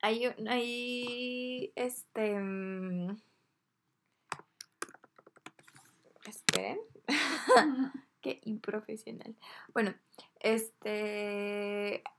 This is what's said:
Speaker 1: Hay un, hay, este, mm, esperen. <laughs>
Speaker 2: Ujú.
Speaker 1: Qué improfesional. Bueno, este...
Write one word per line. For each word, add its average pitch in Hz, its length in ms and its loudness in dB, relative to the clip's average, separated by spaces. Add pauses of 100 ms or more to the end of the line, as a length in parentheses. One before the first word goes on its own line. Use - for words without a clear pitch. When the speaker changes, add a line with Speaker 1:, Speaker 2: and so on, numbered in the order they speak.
Speaker 1:
Hay 233 260 2
un, 220 220 -4
hay, 247 1300 -2
este, 220 600 -2
mm, 190 760 -2 (3000)
esperen. - 540 0 (280)
<laughs> 302 600 8
Speaker 2:
Ujú. 262 240 2 (300)
Speaker 1:
Qué - 220 -6
improfesional. 220 920 -8 (380)
Bueno, 208 200 2 (460)
este... 208 1600 -2 (160)